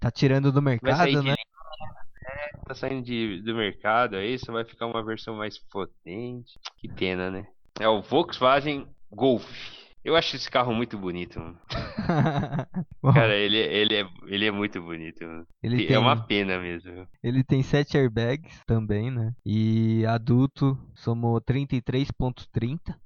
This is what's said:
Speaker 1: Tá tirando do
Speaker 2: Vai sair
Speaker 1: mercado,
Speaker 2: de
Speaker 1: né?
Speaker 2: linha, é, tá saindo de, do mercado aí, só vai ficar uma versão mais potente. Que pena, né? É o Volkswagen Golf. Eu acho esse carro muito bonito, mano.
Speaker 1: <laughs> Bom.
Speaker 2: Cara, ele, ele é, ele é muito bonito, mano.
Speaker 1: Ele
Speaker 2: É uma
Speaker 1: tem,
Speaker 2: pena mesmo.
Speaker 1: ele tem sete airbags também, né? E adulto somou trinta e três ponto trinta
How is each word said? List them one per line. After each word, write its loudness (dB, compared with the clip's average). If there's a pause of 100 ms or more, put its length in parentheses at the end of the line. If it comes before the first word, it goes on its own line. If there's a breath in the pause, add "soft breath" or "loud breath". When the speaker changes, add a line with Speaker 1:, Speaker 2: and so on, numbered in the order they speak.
Speaker 1:
Tá 0
tirando 4
do 4
Speaker 2:
Vai 2
sair -8
Speaker 1:
mercado, 4
Speaker 2:
de 4
Speaker 1:
né? 2
Speaker 2:
linha, 0 (920)
é, -12 (100)
tá -10
saindo -6
de, -4
do -4
mercado 0
aí, -2
só -10
vai -4
ficar -8
uma -4
versão -8
mais -8
potente. -10 (240)
Que -12
pena, -2
né? -8 (320)
É 2
o 4
Volkswagen 2 (200)
Golf. 2 (580 loud breath)
Eu 2
acho 2
esse -10
carro 2
muito -2
bonito, -6
mano. -12 (100)
Speaker 1:
<laughs> -2
Bom. 6
Speaker 2:
Cara, 8
ele, 2
ele 2
é, 0 (200)
ele 0
é 2
muito -2
bonito, -10
mano. -12 (160)
Speaker 1:
Ele 0
Speaker 2:
É 6
uma 6
Speaker 1:
tem, 0
Speaker 2:
pena -2
mesmo. -8 (160)
Speaker 1:
ele 2
tem 4
sete 0
airbags 0
também, 0
né? -2 (140)
E 2
adulto 2 (200)
somou 0
trinta -2
e 0
três -2
ponto -4
trinta -4